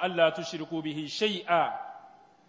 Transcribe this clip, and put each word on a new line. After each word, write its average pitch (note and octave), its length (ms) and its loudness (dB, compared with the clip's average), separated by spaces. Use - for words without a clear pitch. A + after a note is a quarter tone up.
ألا E3+ 260 6
تشركوا D#3+ 520 -6
به D3+ 260 -6
شيئا F3 720 0